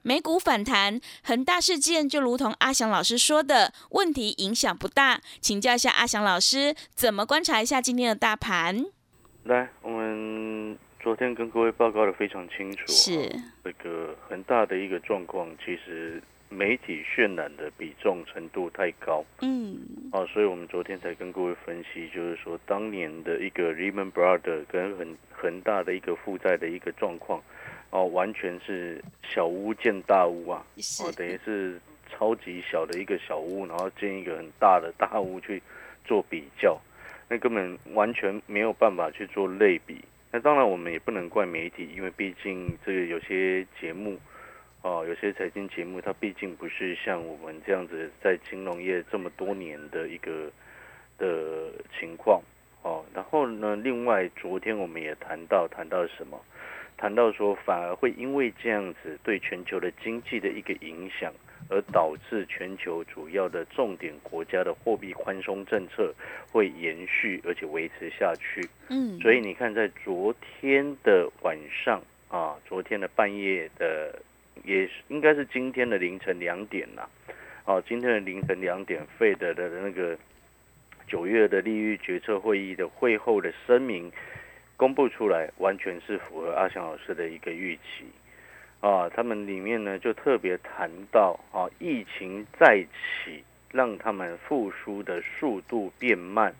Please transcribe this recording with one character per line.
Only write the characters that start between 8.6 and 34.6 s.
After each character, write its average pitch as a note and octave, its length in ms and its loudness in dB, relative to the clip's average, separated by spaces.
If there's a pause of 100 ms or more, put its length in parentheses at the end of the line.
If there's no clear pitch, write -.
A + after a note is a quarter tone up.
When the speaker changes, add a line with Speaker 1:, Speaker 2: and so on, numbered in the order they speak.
Speaker 2:
来， B2 260 2 (140)
我 A#2 80 -8
们 A2 840 -4 (240)
昨 A2+ 160 2
天 B2 200 0
跟 A#2 160 -2
各 A#2 100 2
位 A2+ 100 6
报 A2+ 200 4
告 G#2+ 120 4
的 G2+ 80 4
非 G2+ 160 -2
常 F2+ 220 -8
清 F#2+ 260 -8
楚 - 60 -10
啊， - 60 -8
Speaker 1:
是。 E3 440 4 (320)
Speaker 2:
这 - 100 -6
个 E2 420 -8 (120)
恒 F#2+ 140 -10
大 A2+ 240 4
的 F#2+ 100 -4
一 F#2+ 120 -2
个 F#2 140 -2
状 G2 260 -2
况， F2 200 -6 (160)
其 F2 140 -6
实 E2 420 -12 (300)
媒 G2+ 280 0
体 D#2 260 -8 (120)
渲 G#2 200 2
染 D2+ 200 -6
的 D2+ 220 -8
比 - 240 -12
重 F2+ 240 0
程 E2 240 -12
度 F2 220 -4
太 F#2 220 -2
高。 D#2 300 -2 (180)
Speaker 1:
嗯。 B3 360 -4 (340)
Speaker 2:
啊， - 140 0
所 - 160 0
以 G#2 40 6
我 F#2 100 2
们 E2+ 120 -12
昨 F2 160 -4
天 F#2+ 160 -8
才 F2 140 -8
跟 F2+ 180 -10
各 F2+ 120 -2
位 F2+ 100 0 (100)
分 E2+ 300 -10
析， E2 160 -10
就 E2+ 140 -6
是 E2+ 120 -4
说 E2+ 300 -10
当 G#2 240 -2
年 F#2 180 -6 (140)
的 E2 180 -2
一 F#2+ 120 -4
个 E2+ 240 0
Lehman F#2+ 360 -4
Brothers F2 560 2
跟 F#2 300 -4
恒-， E2 180 -10 (140)
恒 F2+ 320 -6
大 G2+ 220 0
的 F#2 100 -2
一 F#2+ 60 -4
个 F2 160 -2
负 F#2 240 -8
债 F2+ 180 2
的 E2+ 100 -4
一 F2 120 -6
个 F2 140 -6
状 F2+ 260 -4
况， F2+ 200 -6 (520)
哦， F#2+ 140 4
完 F2+ 280 0
全 F2+ 320 -6
是 F2 340 -8 (220)
小 - 240 0
巫 F#2+ 300 -2
见 G2+ 320 0
大 F#2+ 180 8
巫 F2 240 -2
啊， F2 160 -6 (120)
Speaker 1:
是。 - 260 -6
Speaker 2:
哦， E2+ 120 -4
等 F2 120 -6
于 F#2 180 -6
是 F#2+ 340 -4 (300)
超 A2 240 2
级 F2+ 340 -8
小 E2 160 0
的 F2 160 -4
一 G2 60 -6
个 G2 140 0
小 - 180 -6
巫， F#2 300 -4
然 E2 100 -6
后 F#2 140 -2
建 G2 260 -4
一 F#2+ 60 -8
个 E2+ 140 -4
很 E2 60 -10 (160)
大 F#2+ 200 10